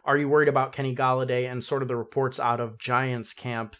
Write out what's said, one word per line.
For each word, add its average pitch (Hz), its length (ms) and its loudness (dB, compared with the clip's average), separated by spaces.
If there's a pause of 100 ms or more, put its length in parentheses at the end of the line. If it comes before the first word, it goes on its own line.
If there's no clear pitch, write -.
Are 139 100 4
you 143 140 2
worried 151 180 6
about 135 240 2
Kenny 135 240 -4
Golladay 127 560 0
and 123 100 -6
sort 135 200 -2
of 127 80 -4
the 123 80 -2
reports 127 420 -2
out 120 220 0
of 113 180 -6
Giants 127 540 -2
camp 113 460 -8